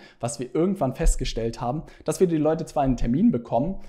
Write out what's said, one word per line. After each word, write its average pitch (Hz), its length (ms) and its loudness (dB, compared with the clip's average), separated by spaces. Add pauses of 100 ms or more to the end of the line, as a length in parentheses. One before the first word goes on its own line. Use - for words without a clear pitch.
(200)
was - 180 -4
wir 123 160 -8
irgendwann 160 400 0
festgestellt 117 680 0
haben, 135 220 -4 (200)
dass 151 160 -2
wir 190 60 6
die 165 100 2
Leute 156 300 0
zwar - 160 -2
einen 131 160 0
Termin 143 340 4
bekommen, 127 560 -2